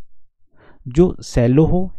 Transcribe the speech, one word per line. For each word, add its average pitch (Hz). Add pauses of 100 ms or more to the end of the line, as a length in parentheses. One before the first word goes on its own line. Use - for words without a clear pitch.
(880)
जो 165
शैलो 127
हो, 180